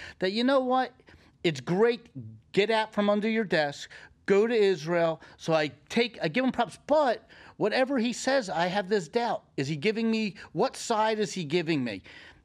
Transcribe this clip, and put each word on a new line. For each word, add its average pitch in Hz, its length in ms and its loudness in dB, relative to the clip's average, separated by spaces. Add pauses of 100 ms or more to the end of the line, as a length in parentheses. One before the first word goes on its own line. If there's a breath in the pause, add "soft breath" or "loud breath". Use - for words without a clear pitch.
(180 loud breath)
that, 190 120 -2
you 226 120 0
know 269 160 4
what? 254 340 0 (500 loud breath)
It's 156 160 0
great. 208 480 0 (440)
Get 208 180 2
out 220 240 0
from 208 160 2
under 208 180 2
your 226 160 0
desk. 156 460 -2 (380 loud breath)
Go 202 180 6
to 233 80 0
Israel. 170 680 2 (180 loud breath)
So - 140 -4
I 156 200 2 (180)
take, 233 320 -2
I 170 60 -2
give 240 180 0
him 254 60 0
props. 220 340 -4
But 285 420 2 (300 loud breath)
whatever 240 400 0
he 233 160 0
says, 262 360 -2
I 170 180 0
have 185 200 -2
this 190 200 0
doubt. 233 360 -2 (140)
Is 139 100 -2
he 160 80 -2
giving 214 340 0
me, 220 260 -2 (180 loud breath)
what 240 240 -2
side 220 420 0
is 208 140 -4
he 185 100 -6
giving 156 400 0
me? 104 200 -6 (420 loud breath)